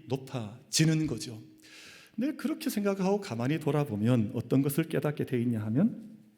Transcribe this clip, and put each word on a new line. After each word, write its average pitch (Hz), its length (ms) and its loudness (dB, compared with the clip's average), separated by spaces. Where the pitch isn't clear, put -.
높아지는 139 1000 0
거죠. 113 340 -6
근데 269 220 -2
그렇게 285 340 -4
생각하고 196 500 2
가만히 127 380 -2
돌아보면 120 760 2
어떤 135 280 2
것을 147 220 2
깨닫게 147 420 -2
돼 123 160 0
있냐 117 200 0
하면 123 340 2